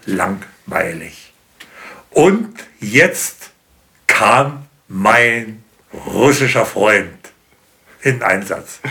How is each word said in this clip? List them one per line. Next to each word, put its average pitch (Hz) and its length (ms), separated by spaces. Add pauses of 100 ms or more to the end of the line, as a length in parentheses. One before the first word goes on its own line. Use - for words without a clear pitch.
langweilig. 87 1300 (800)
Und 196 420 (280)
jetzt - 720 (580)
kam 131 580 (220)
mein 110 760 (320)
russischer 123 720
Freund 101 440 (920)
in 123 200
Einsatz. 95 580 (100)